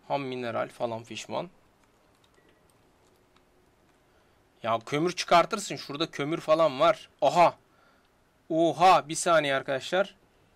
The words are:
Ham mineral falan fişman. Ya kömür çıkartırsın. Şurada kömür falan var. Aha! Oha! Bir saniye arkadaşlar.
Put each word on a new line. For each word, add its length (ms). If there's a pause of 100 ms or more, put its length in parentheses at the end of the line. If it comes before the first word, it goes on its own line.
Ham 140
mineral 460
falan 340
fişman. 480 (3000)
Ya 240
kömür 260
çıkartırsın. 640
Şurada 340
kömür 300
falan 400
var. 300 (120)
Aha! 340 (920)
Oha! 600
Bir 60
saniye 400
arkadaşlar. 600 (420)